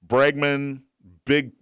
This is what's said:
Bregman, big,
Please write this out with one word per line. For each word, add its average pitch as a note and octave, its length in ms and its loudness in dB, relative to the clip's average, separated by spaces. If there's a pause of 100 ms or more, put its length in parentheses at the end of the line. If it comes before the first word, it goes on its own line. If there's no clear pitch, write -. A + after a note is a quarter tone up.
Bregman, C#3 760 0 (420)
big, C#3 380 0